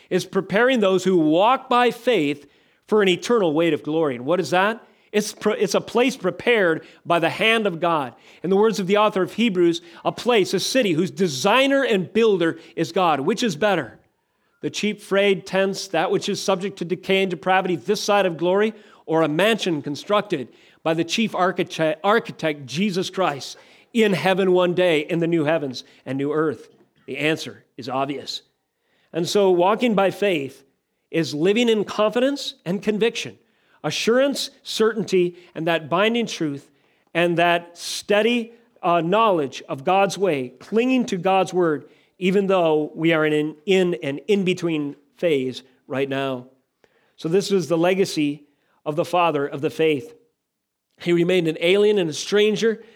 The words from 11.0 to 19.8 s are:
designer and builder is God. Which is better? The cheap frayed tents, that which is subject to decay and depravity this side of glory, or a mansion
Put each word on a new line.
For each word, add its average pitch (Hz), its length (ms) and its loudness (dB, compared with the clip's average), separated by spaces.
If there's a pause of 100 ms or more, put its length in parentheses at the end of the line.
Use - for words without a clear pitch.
designer 196 720 2
and 190 300 0
builder 196 460 2 (180)
is 160 160 -2
God. 170 280 2
Which 180 220 -2
is 202 140 -2
better? 170 420 -2 (640)
The 151 100 -6
cheap 208 300 -4
frayed 196 460 0
tents, 190 420 -2
that 165 220 0
which 190 180 -2
is 196 140 -4
subject 196 360 -2
to 185 60 -6
decay 180 380 -2
and 190 80 -2
depravity 185 460 0
this 202 260 -4
side 202 240 2
of 165 100 -2
glory, 196 380 0 (320)
or 160 160 2
a 156 60 2
mansion 175 540 0